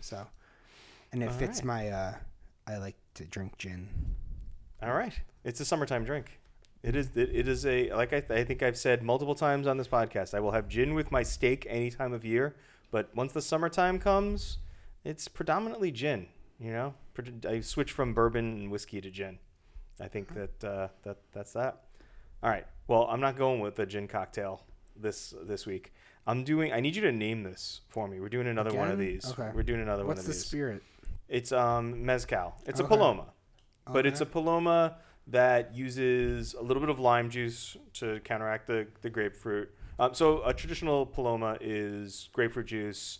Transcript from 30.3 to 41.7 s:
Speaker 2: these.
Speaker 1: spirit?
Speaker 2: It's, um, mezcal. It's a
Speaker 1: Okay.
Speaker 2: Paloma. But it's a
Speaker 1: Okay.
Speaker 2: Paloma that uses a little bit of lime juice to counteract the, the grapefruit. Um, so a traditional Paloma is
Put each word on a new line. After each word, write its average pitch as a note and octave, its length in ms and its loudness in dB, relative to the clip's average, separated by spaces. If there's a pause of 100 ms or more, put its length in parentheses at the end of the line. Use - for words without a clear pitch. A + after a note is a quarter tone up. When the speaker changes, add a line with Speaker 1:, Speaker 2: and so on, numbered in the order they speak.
Speaker 2:
these. D3 140 -2
Speaker 1:
spirit? C3+ 360 -4 (460)
Speaker 2:
It's, B2 240 -2
um, A#2+ 540 2
mezcal. A#2 480 0 (120)
It's B2+ 140 -4
a - 40 4
Speaker 1:
Okay. A3 100 6
Speaker 2:
Paloma. B2+ 320 4 (640)
But C3 140 6
it's C#3+ 140 2
a D#3 40 2
Speaker 1:
Okay. - 80 -12
Speaker 2:
Paloma E3 640 4 (300)
that B2 480 6
uses B2 800 2
a A#2+ 80 -8
little B2+ 180 2
bit D3+ 80 0
of C#3 100 0
lime A#2+ 300 6
juice A#2 480 -6 (180)
to A2 260 -2
counteract A2 460 -2
the, A2 200 0 (160)
the A#2 80 -4
grapefruit. G#2 600 -2 (280)
Um, B2+ 160 4
so D#3 280 6
a B2+ 120 2
traditional D3+ 500 0
Paloma A2+ 560 0
is G#2 720 -4